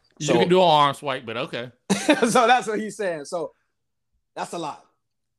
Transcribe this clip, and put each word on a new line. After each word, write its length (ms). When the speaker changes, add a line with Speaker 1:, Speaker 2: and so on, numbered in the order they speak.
Speaker 1:
You 80
Speaker 2:
So 60
Speaker 1:
can 160
do 120
an 60
arm 260
swipe, 320
but 120
okay. 340
Speaker 2:
<laughs> 20
So 160
that's 220
what 120
he's 180
saying. 280
So 280
that's 180
a 60
lot. 240